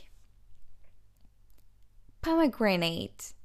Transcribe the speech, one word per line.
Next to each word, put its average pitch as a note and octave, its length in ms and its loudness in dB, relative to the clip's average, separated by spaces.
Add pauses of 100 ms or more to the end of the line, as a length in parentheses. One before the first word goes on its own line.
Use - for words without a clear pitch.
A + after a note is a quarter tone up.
(2250)
Pomegranate. G#3 1120 0 (100)